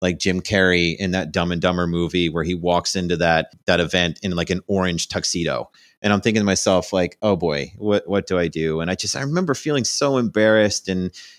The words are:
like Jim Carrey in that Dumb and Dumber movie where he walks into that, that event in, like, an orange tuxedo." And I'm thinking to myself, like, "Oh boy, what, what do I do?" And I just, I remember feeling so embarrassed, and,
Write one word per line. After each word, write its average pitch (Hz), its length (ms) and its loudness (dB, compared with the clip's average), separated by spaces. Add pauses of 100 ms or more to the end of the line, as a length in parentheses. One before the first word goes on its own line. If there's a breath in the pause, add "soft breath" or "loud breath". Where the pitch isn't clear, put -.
like 90 180 0
Jim 90 220 0
Carrey 90 560 2
in 95 140 -2
that 78 200 -2
Dumb 87 200 0
and 85 100 -4
Dumber 90 260 2
movie 85 420 0
where 80 140 -2
he 90 120 -4
walks 87 400 0
into 87 220 -2
that, 82 360 2 (120)
that 87 140 4
event 85 440 0
in, 92 120 -4
like, 85 160 -2
an 90 160 -2
orange 92 420 -2
tuxedo." 80 600 -4 (340 soft breath)
And 104 100 2
I'm 98 80 2
thinking 110 200 2
to 101 40 2
myself, 95 480 2
like, 90 280 0
"Oh 104 140 2
boy, 78 420 -2
what, 104 300 0
what 95 200 0
do 92 120 0
I 87 100 2
do?" 80 320 -2
And 85 100 -2
I 95 40 -2
just, - 200 -6
I 135 60 -6
remember 151 340 -2
feeling 143 300 -2
so 139 320 0
embarrassed, 107 720 2
and, 92 220 -2 (280 loud breath)